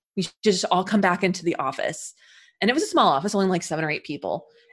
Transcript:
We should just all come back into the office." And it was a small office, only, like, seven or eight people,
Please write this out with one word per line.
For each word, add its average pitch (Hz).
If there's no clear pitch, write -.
We 185
should -
just 190
all 185
come 208
back 180
into 180
the 165
office." -
And 202
it 247
was 330
a -
small 233
office, 160
only, 196
like, 180
seven 160
or 156
eight -
people, -